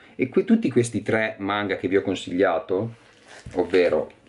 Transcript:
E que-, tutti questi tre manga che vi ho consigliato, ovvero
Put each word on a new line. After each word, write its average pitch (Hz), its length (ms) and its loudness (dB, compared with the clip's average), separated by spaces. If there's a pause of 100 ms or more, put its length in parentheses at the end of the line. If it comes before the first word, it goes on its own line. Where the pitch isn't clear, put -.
(140)
E 131 140 -2
que-, - 160 0
tutti 220 260 2
questi 117 320 0
tre 110 360 -2
manga 98 380 -2
che 95 120 -4
vi 92 80 2
ho 98 60 2
consigliato, 92 920 -2 (600)
ovvero 87 560 2 (180)